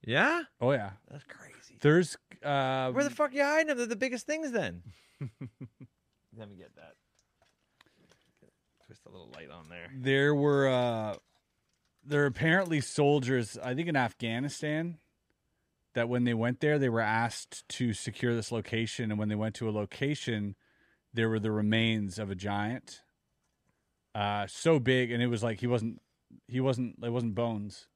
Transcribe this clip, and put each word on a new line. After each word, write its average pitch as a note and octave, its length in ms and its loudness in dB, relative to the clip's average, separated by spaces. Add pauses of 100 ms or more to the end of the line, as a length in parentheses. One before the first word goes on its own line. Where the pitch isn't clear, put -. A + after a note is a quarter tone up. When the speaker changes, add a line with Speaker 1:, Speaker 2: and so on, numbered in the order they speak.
Speaker 1:
Yeah? B3 380 2 (160)
Speaker 2:
Oh, A#2+ 120 2
yeah. G#2 200 -2 (180)
Speaker 1:
That's C#3+ 160 -16
crazy. - 560 -20
Speaker 2:
There's, D#3 340 6 (280)
uh, C3 480 0
Speaker 1:
Where B3+ 120 0
the C#4+ 60 0
fuck C4+ 240 -2
you C#4+ 100 2
hiding D4+ 240 2
them? C#4+ 100 0
They're A#3+ 100 -2
the A3+ 80 -4
biggest A#3+ 300 -4
things D#4 260 -4
then. G#2+ 300 -2 (380)
Speaker 3:
<laughs> - 0 - (1160)
Speaker 1:
Let G#2+ 120 -16
me G2+ 80 -20
get F2 180 -20
that. D#2+ 180 -20 (1900)
Twist - 200 -20
a - 60 -20
little E2 240 -20
light D#2 160 -18
on D#2+ 180 -20
there. E2+ 260 -16
Speaker 2:
There C#3 400 4
were, C#3+ 320 4
uh, A#2 480 0 (880)
there D3 200 2
are C#3+ 40 4
apparently D#3+ 540 2
soldiers, C3+ 800 2
I B2+ 120 -4
think E3+ 120 -2
in E3 80 0
Afghanistan, C#3+ 1000 -2 (960)
that A#2 160 0
when B2 140 2
they A#2+ 100 2
went A#2 280 0
there, D3+ 180 4
they C3+ 100 4
were A2+ 120 2
asked A2 680 -2
to A#2+ 240 0
secure A#2 420 -2
this A2+ 160 -4
location. A2+ 600 -2
And G#2 80 -2
when G#2 100 -2
they G#2+ 60 0
went G#2+ 200 -2
to A2+ 140 -4
a - 20 -2
location, G#2+ 840 -4 (580)
there A2+ 160 2
were A2 100 2
the A2 120 0
remains G#2+ 680 2
of G#2 140 -6
a G2 40 -4
giant. G#2 640 -6 (1120)
Uh, G#2 320 0
so E3 320 2
big, B2+ 320 2
and A#2+ 100 0
it B2 60 2
was A#2 160 0
like A2+ 160 -2
he A#2+ 80 -2
wasn't, A#2 340 -2 (460)
he B2 120 -4
wasn't, B2+ 440 0
it A#2 80 -4
wasn't A#2 240 -2
bones. G#2+ 600 -4